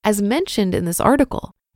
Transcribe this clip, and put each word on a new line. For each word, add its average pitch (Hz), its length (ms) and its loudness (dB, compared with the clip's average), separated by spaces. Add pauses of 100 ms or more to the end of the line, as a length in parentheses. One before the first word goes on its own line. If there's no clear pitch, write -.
As 208 180 0
mentioned 208 540 0
in 175 100 -2
this 170 140 -4
article, - 520 0 (240)